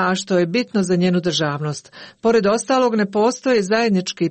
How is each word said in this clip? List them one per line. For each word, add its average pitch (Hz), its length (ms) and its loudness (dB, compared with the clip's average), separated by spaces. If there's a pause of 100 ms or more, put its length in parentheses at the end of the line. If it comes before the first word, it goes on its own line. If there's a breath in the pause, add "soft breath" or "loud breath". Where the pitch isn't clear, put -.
(100)
a 185 40 0
što 185 240 -2
je 175 80 2
bitno 220 360 -2
za 180 140 0
njenu 180 240 2
državnost. 151 640 -4 (380 loud breath)
Pored 226 240 2
ostalog, 240 480 0
ne 208 160 2
postoje 233 520 0
zajednički 190 680 0